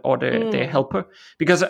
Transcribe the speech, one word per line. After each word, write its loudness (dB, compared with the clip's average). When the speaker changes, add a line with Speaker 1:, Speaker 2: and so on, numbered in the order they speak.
Speaker 1:
or 0
their, -2
their -2
Speaker 2:
Mm. -8
Speaker 1:
helper. -2
Because, 2